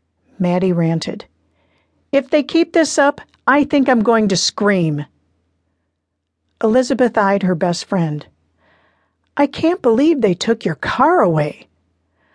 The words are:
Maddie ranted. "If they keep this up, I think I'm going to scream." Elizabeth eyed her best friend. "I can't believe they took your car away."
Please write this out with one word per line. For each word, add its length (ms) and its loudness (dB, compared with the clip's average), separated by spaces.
Maddie 320 0
ranted. 520 -2
"If 200 -2
they 120 2
keep 300 0
this 260 0
up, 220 2
I 160 4
think 260 0
I'm 140 2
going 260 2
to 80 0
scream." 680 -2
Elizabeth 560 0
eyed 280 0
her 100 2
best 300 -4
friend. 420 -4
"I 100 0
can't 340 -2
believe 400 0
they 140 0
took 300 -4
your 100 -2
car 460 0
away." 480 -2